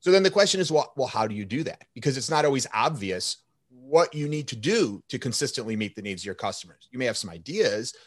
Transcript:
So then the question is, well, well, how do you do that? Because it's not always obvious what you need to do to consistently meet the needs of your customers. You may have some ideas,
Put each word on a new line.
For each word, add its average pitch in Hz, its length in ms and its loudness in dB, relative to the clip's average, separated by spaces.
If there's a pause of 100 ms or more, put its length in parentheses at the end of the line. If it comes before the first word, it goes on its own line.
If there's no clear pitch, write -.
So 180 100 4
then 190 100 8
the 190 80 4
question 196 300 4
is, 165 100 -2
well, 151 280 2
well, 131 100 0
how 110 200 0
do 107 60 -6
you 104 120 -6
do 120 180 -4
that? - 300 -10
Because 131 240 -2
it's 127 120 -6
not 156 140 4
always 139 300 2
obvious 107 640 -2 (320)
what 139 440 2
you 147 140 -4
need 151 220 -6
to 120 80 -8
do 131 500 0
to 131 100 -6
consistently 117 600 -4
meet 107 180 -4
the 110 60 -10
needs 95 220 -8
of - 20 -12
your 95 100 -8
customers. - 560 -8
You 127 80 -10
may 131 60 -2
have 113 100 0
some 101 140 -8
ideas, 110 680 -2 (100)